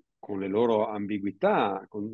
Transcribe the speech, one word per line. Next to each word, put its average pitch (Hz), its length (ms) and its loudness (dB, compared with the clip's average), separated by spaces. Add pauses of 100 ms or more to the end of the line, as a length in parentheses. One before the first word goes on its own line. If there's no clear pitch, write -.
(180)
con 101 220 -6
le 98 80 -2
loro 110 400 2
ambiguità, 104 1000 0
con 107 260 -8